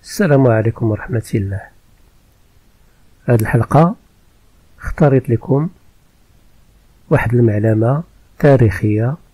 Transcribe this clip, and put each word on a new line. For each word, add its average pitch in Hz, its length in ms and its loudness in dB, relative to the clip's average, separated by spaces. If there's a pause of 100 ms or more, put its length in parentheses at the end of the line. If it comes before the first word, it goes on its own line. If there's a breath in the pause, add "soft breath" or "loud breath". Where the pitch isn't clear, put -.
السلام 143 440 0
عليكم 113 440 0
ورحمة 110 440 -6
الله. 98 280 -4 (1700)
هاد 117 120 2
الحلقة 135 560 0 (800)
اختاريت 135 520 0
لكم 139 380 -2 (1400)
واحد 120 240 0
المعلمة 113 680 0 (360)
تاريخية 120 760 2 (180)